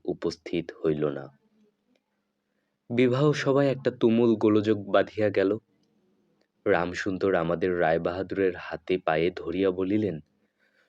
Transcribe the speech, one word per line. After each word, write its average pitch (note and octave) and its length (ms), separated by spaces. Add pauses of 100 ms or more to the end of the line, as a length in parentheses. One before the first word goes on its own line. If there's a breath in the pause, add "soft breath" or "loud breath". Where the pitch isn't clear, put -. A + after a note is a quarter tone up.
উপস্থিত E2+ 680 (120)
হইল D2+ 200
না। C#2 340 (1500)
বিবাহ B2+ 420
সভায় C#3 380
একটা A#2+ 200
তুমুল A#2 440
গোলযোগ G#2+ 560
বাধিয়া G2+ 400
গেল। G2 280 (1080)
রামসুন্দর F#2 680
আমাদের F2 460
রায়বাহাদুরের F2+ 760
হাতে - 420
পায়ে E2 320
ধরিয়া F#2 400
বলিলেন, F#2 500 (680)